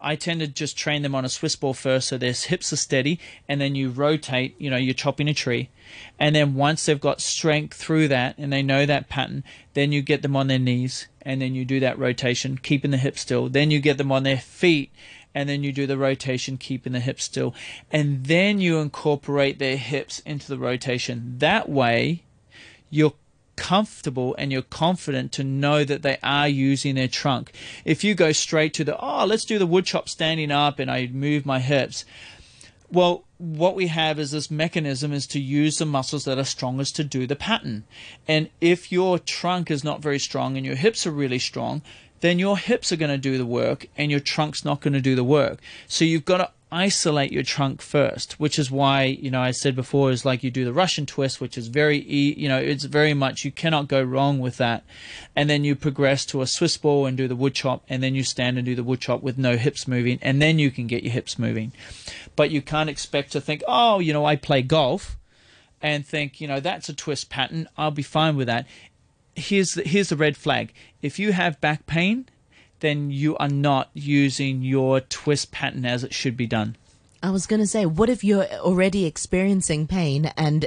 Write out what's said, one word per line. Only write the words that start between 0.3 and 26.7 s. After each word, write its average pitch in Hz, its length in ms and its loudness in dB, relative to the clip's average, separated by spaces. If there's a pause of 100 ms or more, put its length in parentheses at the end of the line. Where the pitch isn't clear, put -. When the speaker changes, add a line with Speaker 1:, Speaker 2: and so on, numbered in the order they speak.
Speaker 1:
to 156 80 -2
just 143 280 -6
train 147 260 -2
them 139 120 -2
on 131 100 -2
a 127 40 -4
Swiss - 260 -4
ball 135 200 -2
first, 131 340 0
so 135 80 -4
their 123 160 -2
hips - 400 -4
are 151 40 -2
steady, 139 440 0 (260)
and 143 140 -2
then 139 140 0
you 135 160 -2
rotate, 139 680 0
you 147 120 -6
know, 127 80 0
you're 131 160 0
chopping 147 340 -2
a 151 60 0
tree. 123 340 -2 (500)
And 151 160 4
then 143 200 4
once 143 320 2
they've 151 120 2
got 143 220 -2
strength 151 560 0
through 156 320 2
that, 131 300 2
and 147 120 -6
they 135 120 0
know 139 240 4
that 139 240 0
pattern, 135 340 -4 (300)
then 143 180 2
you 143 80 2
get 143 220 0
them 139 120 0
on 135 140 2
their 131 100 2
knees, 127 500 -2 (160)
and 135 160 -4
then 131 140 -2
you 131 100 -4
do 135 140 0
that 131 220 0
rotation, 127 580 -2
keeping 143 320 0
the 139 60 2
hips 139 240 -2
still. 123 280 -2
Then 143 220 4
you 151 80 4
get 143 180 4
them 139 140 -2
on 135 140 2
their 135 140 2
feet, 156 520 0 (420)
and 143 160 -2
then 143 140 -2
you 139 80 -2
do 139 160 -2
the 135 100 -2
rotation, 135 600 -2
keeping 127 360 -6
the 123 60 -2
hips 127 240 -4
still. 127 320 -4 (380)
And 143 320 0
then 190 360 4
you 170 180 2
incorporate 143 800 0
their 135 160 0
hips 135 440 -6
into 143 280 -10
the 135 100 -6
rotation. 123 800 -4
That 165 300 2
way, 131 560 2 (640)
you're 151 240 4 (400)
comfortable 139 840 -2
and 139 120 -4
you're 131 120 -2
confident 151 680 -2
to 139 140 -4
know 143 400 2
that 143 180 -2
they 139 220 0
are 143 240 2
using 135 480 2